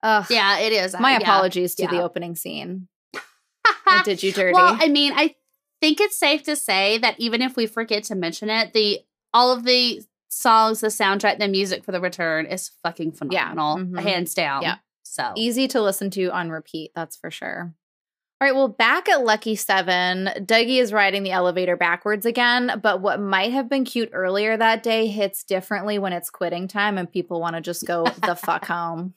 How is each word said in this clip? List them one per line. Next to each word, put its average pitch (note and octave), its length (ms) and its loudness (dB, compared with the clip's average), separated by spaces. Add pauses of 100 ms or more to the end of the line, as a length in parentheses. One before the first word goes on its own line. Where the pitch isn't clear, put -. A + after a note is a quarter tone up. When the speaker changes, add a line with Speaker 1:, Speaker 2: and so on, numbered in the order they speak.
Speaker 1:
Ugh. G#3+ 300 2
Speaker 2:
Yeah, G3+ 260 4
it A3 160 0
is. F#3 260 0
Speaker 1:
My B3+ 120 4
Speaker 2:
Yeah. B3+ 60 4
Speaker 1:
apologies F#3 580 2
to F#3 120 -2
the F3 100 -2
Speaker 2:
Yeah. F3 40 0
Speaker 1:
opening E3+ 340 -6
scene. F3 520 -10 (260)
Speaker 2:
<laughs> - 720 -4
Speaker 1:
I F#4 180 6
did G3 200 -2
you F#3+ 80 0
dirty. F#3 220 2
Speaker 2:
Well, F3+ 260 8
I D#4+ 80 4
mean, C#4+ 280 2
I D#4 200 2 (440)
think D4+ 220 2
it's G#4 160 2
safe D4+ 260 2
to D4+ 120 -2
say G3+ 420 0
that A3+ 220 0
even A#3 240 0
if B3+ 120 -4
we A3+ 120 0
forget A3+ 380 -4
to G#3+ 100 -8
mention F3+ 340 -6
it, A3 240 -2
the, G#3 280 0 (340)
all B3 160 6
of A#3+ 140 -2
the B3 360 2 (280)
songs, A3 500 4
the A3 80 0
soundtrack, G3+ 500 0
the G#3 100 -2
music G3 360 -2
for - 80 -10
The F3+ 100 -4
Return E3 460 -2
is - 220 -8 (120)
fucking E3 320 -6 (160)
Speaker 1:
Yeah. D#3+ 200 -2
Speaker 2:
phenomenal, D#3 280 -2
Speaker 1:
Mm-hmm. F3+ 200 -6
Speaker 2:
hands F#3 360 -2
down. C#3+ 300 -2
Speaker 1:
Yeah. D#3+ 140 -2 (260)
Speaker 2:
So B2 320 -8
Speaker 1:
Easy A#3+ 320 0
to B3+ 140 0
listen G3 300 -2
to F#3 200 -2
on F3 180 -6
repeat, D#3+ 460 -12
that's E3 220 -10
for E3+ 120 -12
sure. E3+ 460 -10 (640)
All C#4 80 2
right, C4 80 2
well, C4+ 140 4
back B3 380 2
at D#4 160 4
Lucky G#3+ 320 0
Seven, F#3 840 0
Dougie A3+ 420 2
is G#3+ 100 2
riding G3+ 300 2
the F#3+ 80 -4
elevator F3+ 480 0
backwards F3+ 480 0
again, A#3+ 560 2
but G3 180 2
what F#3+ 200 0
might G3 320 0
have C4 180 -2
been C4+ 160 0
cute A#3 280 -4
earlier G3 440 0
that A3+ 240 2
day A3+ 240 0
hits G3+ 380 -4
differently G3+ 560 -4
when F#3+ 120 -4
it's F3 200 -8
quitting F3 360 -6
time G3+ 300 -2
and F3 140 -6
people F3 280 -4
wanna E3 220 -6
just E3+ 240 -8
go E3+ 200 -2
the F3+ 300 -2
Speaker 2:
<laughs> - 0 -
Speaker 1:
fuck E3+ 300 -4
home. E3+ 520 -6